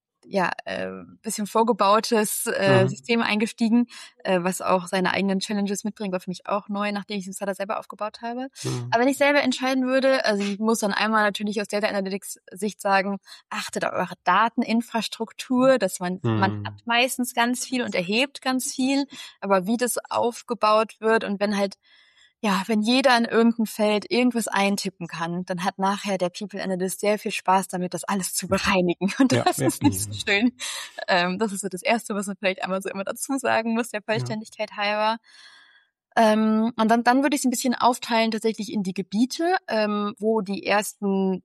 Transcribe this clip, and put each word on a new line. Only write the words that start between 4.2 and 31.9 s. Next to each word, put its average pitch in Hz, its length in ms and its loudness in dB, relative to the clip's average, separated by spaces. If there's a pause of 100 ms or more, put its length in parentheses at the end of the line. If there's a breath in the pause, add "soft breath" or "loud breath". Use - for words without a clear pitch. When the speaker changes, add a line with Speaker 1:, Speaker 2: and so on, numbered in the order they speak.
Speaker 1:
äh, 185 200 2
was 180 180 -2
auch 185 260 2
seine 185 260 0
eigenen 190 260 0
Challenges 202 440 -4
mitbringt, 202 300 -6
war 185 80 -2
für - 80 -10
mich 180 180 -10
auch 196 220 -4
neu, 208 240 -2
nachdem 202 260 -6
ich 185 60 -8
den 190 80 -12
Startup 196 220 -6
selber 196 240 -6
aufgebaut - 420 -10
habe. 240 280 -8 (140)
Speaker 2:
Mhm. 123 280 -6
Speaker 1:
Aber 226 100 4
wenn 254 80 4
ich 269 80 0
selber 285 260 4
entscheiden 262 440 0
würde, 262 380 2
also 202 180 0
ich 202 160 -2
muss 220 200 0
dann 196 140 0
einmal 214 300 2
natürlich 208 380 -2
aus 202 60 -8
Data 208 200 -2
Analytics 190 520 -4 (120)
Sicht 190 300 -6
sagen, 196 380 2 (300 loud breath)
achtet 202 360 -6
auf - 80 -2
eure 180 300 -4
Dateninfrastruktur, 233 1600 2
dass 190 200 -2
man, 185 220 -4 (140)
man 190 160 2
Speaker 2:
Mhm. - 140 -8
Speaker 1:
hat - 200 -14
meistens 240 480 0
ganz 240 320 0
viel 254 180 -2
und 208 120 -6
erhebt 214 460 -2
ganz 262 320 -2
viel, 277 320 0 (360 loud breath)
aber 190 260 2
wie 233 100 2
das 240 200 -2 (120)
aufgebaut 220 920 0
wird 220 240 2
und 196 140 -4
wenn 202 180 0
halt 202 180 -2 (640 soft breath)
ja, 196 260 0
wenn 214 140 2
jeder 254 360 4
in 233 80 2
irgendein 226 400 4
Feld 208 440 0
irgendwas 240 380 2
eintippen 196 600 -2
kann, 170 380 -6
dann 180 200 -4
hat - 120 -2
nachher 196 400 0
der 180 120 0
People 196 340 -8
Analyst 185 380 -4
sehr 208 180 0
viel 214 120 -6
Spaß 190 360 0
damit, 180 260 -6
das 170 120 -8
alles 202 280 -4
zu - 140 -6
Speaker 2:
Ja. 190 100 2
Speaker 1:
bereinigen. 185 580 0
<laughs> - 40 0
Und 262 120 4
Speaker 2:
Ja, - 140 2
Speaker 1:
das - 120 2
Speaker 2:
ja. 135 160 0
Speaker 1:
ist - 100 -4
nicht - 180 2
so - 80 -6
Speaker 2:
Mhm. - 160 -10
Speaker 1:
schön. 214 260 2 (580 loud breath)
Ähm, 180 280 2
das 214 140 0
ist 196 100 -6
so 202 60 -6
das 180 140 -8
Erste, 220 340 0